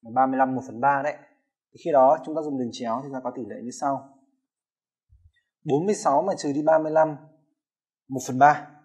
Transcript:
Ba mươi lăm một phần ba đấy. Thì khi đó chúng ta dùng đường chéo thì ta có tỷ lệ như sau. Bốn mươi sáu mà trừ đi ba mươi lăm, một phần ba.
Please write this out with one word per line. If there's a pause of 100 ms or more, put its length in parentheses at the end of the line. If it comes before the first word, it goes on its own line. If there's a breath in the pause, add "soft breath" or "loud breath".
(140)
Ba
mươi
lăm
một
phần
ba
đấy. (560)
Thì
khi
đó
chúng
ta
dùng
đường
chéo
thì
ta
có
tỷ
lệ
như (100)
sau. (1500)
Bốn
mươi
sáu
mà
trừ
đi
ba
mươi
lăm, (920)
một
phần
ba. (180)